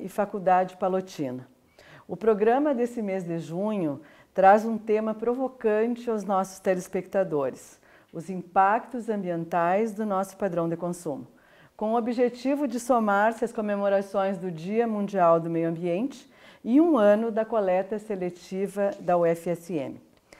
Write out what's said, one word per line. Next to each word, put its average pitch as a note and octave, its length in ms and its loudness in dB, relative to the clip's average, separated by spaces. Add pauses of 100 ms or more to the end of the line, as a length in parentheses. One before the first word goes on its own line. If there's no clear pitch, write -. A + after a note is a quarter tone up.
e F#3+ 80 -10
Faculdade F#3 680 0
Palotina. F3 720 -4 (580)
O F3+ 120 -10
programa A3+ 580 2
desse A#3+ 260 -2
mês F#3+ 220 -4
de E3+ 160 -4
junho E3 640 -4 (320)
traz G3 320 8
um A3+ 120 -2
tema G#3+ 360 -2
provocante A#3 1000 -2
aos G#3+ 140 -4
nossos F#3+ 340 -2
telespectadores, F3+ 1200 -2 (320)
os D#3+ 180 -12
impactos G3+ 800 0
ambientais F3+ 840 0
do G#3+ 120 -6
nosso G3 300 -2
padrão F3 320 -2
de E3 80 -2
consumo, E3 500 -6 (520)
com A3 160 -2
o A#3+ 40 2
objetivo B3 680 0
de A3+ 140 -4
somar-se A3+ 640 2
às A3+ 80 -6
comemorações G3+ 840 0
do F3+ 140 -6
Dia F#3+ 340 -2
Mundial G3 540 4
do E3 100 -4
Meio E3 200 0
Ambiente F3 600 -4 (360)
e B3 160 6
um E4 160 4
ano G#3+ 340 4
da A3 140 0
coleta G3 520 0
seletiva G3 1000 -4
da F3 160 2
U F3 100 4
F E3+ 240 0
S E3+ 240 -6
M. C3+ 280 -6 (380)